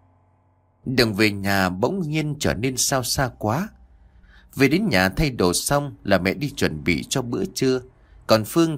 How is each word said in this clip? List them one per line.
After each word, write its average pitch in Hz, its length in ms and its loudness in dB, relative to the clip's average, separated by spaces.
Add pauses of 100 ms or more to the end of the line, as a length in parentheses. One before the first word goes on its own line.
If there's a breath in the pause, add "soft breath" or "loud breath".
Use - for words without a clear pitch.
(840)
Đường 120 280 2
về 107 180 2
nhà 98 380 2
bỗng 123 320 -2
nhiên 151 380 -2
trở 80 140 0
nên 127 240 -4
sao 131 260 -2
xa 127 260 -2 (100)
quá. 143 300 -2 (840 soft breath)
Về 135 120 4
đến 185 220 0
nhà 95 200 4
thay 151 200 0
đồ 101 240 2
xong 143 500 -2
là 98 140 4
mẹ 92 160 0
đi 143 160 -6
chuẩn 78 340 -4
bị 71 260 0
cho 139 120 -2
bữa 117 240 -4
trưa. 131 360 -2 (460 soft breath)
Còn 110 180 4
Phương 165 320 0